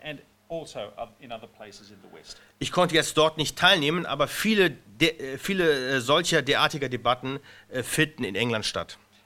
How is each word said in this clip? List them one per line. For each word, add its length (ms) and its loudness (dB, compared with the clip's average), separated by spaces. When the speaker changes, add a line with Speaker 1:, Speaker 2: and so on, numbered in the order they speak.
Speaker 1:
and 160 -12
also 480 -10
oth-, 120 -10
in 120 -16
other 160 -14
places 420 -20
in 120 -20
the 140 -20
West. 200 -20
Speaker 2:
Ich 100 -6
konnte 240 2
jetzt 220 2
dort 220 4
nicht 200 -4
teilnehmen, 480 4
aber 220 -2
viele 420 2
de-, 480 -2
äh, 200 -10
viele, 580 0
äh, 40 2
solcher 420 2
derartiger 460 0
Debatten, 520 -2
äh, 120 -4
finden 400 -2
in 140 -4
England 300 0
statt. 320 -6